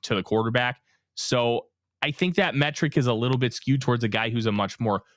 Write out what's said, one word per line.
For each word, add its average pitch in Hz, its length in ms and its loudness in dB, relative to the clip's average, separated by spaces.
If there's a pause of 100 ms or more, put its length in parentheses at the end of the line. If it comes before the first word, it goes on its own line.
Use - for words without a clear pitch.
to - 120 -2
the 95 80 0
quarterback. 120 580 0 (360)
So 120 500 0 (360)
I 147 100 0
think 180 240 -2
that 180 180 2
metric 147 420 0
is 127 120 2
a 123 40 4
little 123 240 2
bit 123 160 0
skewed 135 300 -2
towards 120 220 0
a 110 40 2
guy 113 220 -2
who's 113 160 -2
a 110 60 2
much 101 260 -2
more 104 240 0 (140)